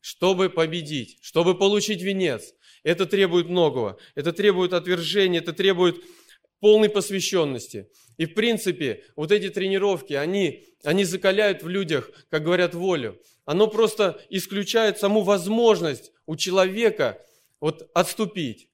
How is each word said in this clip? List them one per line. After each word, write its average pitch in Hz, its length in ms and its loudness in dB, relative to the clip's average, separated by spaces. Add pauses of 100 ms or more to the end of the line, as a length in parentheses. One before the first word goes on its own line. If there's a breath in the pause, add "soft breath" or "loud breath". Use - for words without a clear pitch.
чтобы 185 500 0
победить, 156 720 -6
чтобы 170 340 0
получить 202 460 0
венец. 185 520 -4 (280 soft breath)
Это 170 240 0
требует 175 420 2
многого. 131 500 0 (180 loud breath)
Это 156 160 -4
требует 185 400 0
отвержения, 180 680 0
это 165 120 -8
требует 180 500 0 (580 loud breath)
полной 214 280 6
посвященности. 170 1000 -2 (300 soft breath)
И 160 80 -2
в 160 80 -14
принципе, 190 720 -2 (120)
вот 156 140 -4
эти 202 180 2
тренировки, 190 680 -2
они, 160 500 -2 (200)
они 185 200 2
закаляют 190 580 0
в 160 60 -10
людях, 170 420 -4 (200 soft breath)
как 156 140 -2
говорят, 175 300 2
волю. 170 460 -4 (240 soft breath)
Оно 190 240 2
просто 214 520 0 (100)
исключает 202 680 -2
саму 202 240 2
возможность 196 880 2 (160)
у 156 80 -8
человека 190 840 0 (400 soft breath)
вот 156 340 -4
отступить. 175 800 -4